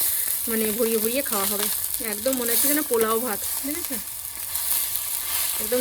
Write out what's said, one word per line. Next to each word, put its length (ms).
মানে 140
ভরিয়ে 240
ভরিয়ে 280
খাওয়া 220
হবে। 140
একদম 280
মনে 120
হচ্ছে 180
যেন 100
পোলাও 260
ভাত, 140
বুঝেছো? 320
একদম 180